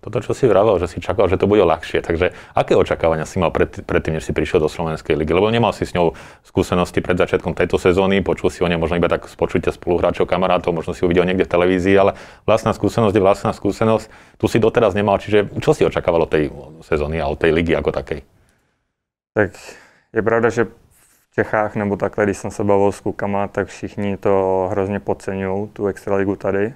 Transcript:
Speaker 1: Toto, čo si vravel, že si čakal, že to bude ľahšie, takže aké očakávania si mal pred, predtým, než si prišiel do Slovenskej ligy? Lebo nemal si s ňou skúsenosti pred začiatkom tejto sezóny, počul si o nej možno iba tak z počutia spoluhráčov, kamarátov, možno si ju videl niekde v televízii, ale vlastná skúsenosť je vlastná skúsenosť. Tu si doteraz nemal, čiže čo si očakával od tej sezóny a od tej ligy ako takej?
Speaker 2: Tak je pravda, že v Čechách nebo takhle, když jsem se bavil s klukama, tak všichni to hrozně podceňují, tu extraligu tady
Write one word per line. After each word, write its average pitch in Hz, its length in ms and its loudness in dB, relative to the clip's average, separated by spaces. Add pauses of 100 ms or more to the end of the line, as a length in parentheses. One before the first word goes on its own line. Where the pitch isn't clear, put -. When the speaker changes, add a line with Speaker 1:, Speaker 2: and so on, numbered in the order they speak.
Speaker 1:
Toto, 104 160 -4
čo 113 160 -6
si - 160 -2
vravel, 98 320 4
že 85 80 -6
si - 80 -10
čakal, 92 320 0
že 90 80 0
to 98 80 2
bude 104 160 6
ľahšie, 82 400 0
takže 85 320 0 (160)
aké 139 240 2
očakávania 82 480 2
si - 160 -6
mal 80 160 0
pred, 90 320 -2
predtým, 80 320 -2
než - 80 -12
si 78 80 -4
prišiel 78 240 0
do 76 80 0
Slovenskej 80 480 -4
ligy? 76 160 -2
Lebo 92 160 4
nemal 113 240 2
si - 160 -4
s - 80 -10
ňou 87 160 2 (320)
skúsenosti 90 560 0
pred 92 160 -2
začiatkom 87 400 0
tejto 90 240 0
sezóny, 95 400 2
počul 87 320 -2
si - 80 -16
o 87 80 0
nej 87 80 0
možno 82 240 -2
iba 85 80 2
tak 82 240 -2
z - 80 -20
počutia 85 320 -2
spoluhráčov, 85 560 -2
kamarátov, 90 480 0
možno 82 160 -6
si 82 100 -6
ju 92 60 2
videl 87 160 4
niekde 92 240 0
v - 80 -4
televízii, 92 400 4
ale 98 240 4 (240)
vlastná 107 320 2
skúsenosť 104 400 0
je 101 80 4
vlastná 98 320 2
skúsenosť. 110 560 -2 (320)
Tu - 80 0
si - 80 2
doteraz 113 320 4
nemal, 101 320 0
čiže 104 240 2 (160)
čo 156 80 2
si 98 160 2
očakával 82 400 0
od - 80 -4
tej 76 160 0 (320)
sezóny 76 400 -4
a 71 80 -4
od 76 80 -8
tej 80 160 2
ligy 82 160 0
ako 73 240 -2
takej? - 320 -8 (1040)
Speaker 2:
Tak 104 240 -2 (560)
je 117 80 -2
pravda, 113 320 2
že 113 160 0
v - 680 -20
Čechách 107 400 -2
nebo 101 200 -2
takhle, 101 300 -2
když 98 120 -2
jsem 101 140 -10
se 110 120 -8
bavil 101 280 2
s - 80 -10
klukama, 101 480 -4
tak 95 200 -4
všichni 101 500 -8
to 95 540 0
hrozně 101 280 -2
podceňují, 98 680 -6
tu 104 200 -6
extraligu 98 480 -2
tady 98 400 -2